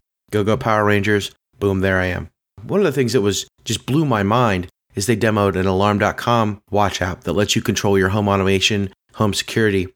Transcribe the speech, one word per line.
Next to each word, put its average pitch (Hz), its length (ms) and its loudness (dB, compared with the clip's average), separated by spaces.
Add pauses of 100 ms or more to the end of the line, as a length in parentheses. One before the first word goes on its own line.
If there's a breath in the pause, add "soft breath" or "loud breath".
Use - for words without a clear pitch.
(300)
go, 104 140 0
go 107 120 0
Power 107 280 0
Rangers, 104 460 0 (280)
boom, 98 220 0
there 95 200 2
I 92 60 0
am. 90 220 -6 (340)
One 123 180 -2
of 196 60 2
the 147 60 0
things 131 200 0
that 120 80 2
was, 101 260 -2 (180)
just - 220 -8
blew 151 180 0
my 113 180 0
mind 101 460 2 (260)
is 98 120 -4
they 117 100 2
demoed 101 400 2
an 92 100 0
alarm 101 320 2
dot 95 180 0
com 110 440 -2 (100)
watch 101 320 -2
app 90 220 -6
that 82 100 -4
lets 101 200 0
you 110 60 -2
control 101 380 0
your 92 100 2
home 104 200 0
automation, 98 640 0 (240)
home 104 200 0
security. 98 600 -2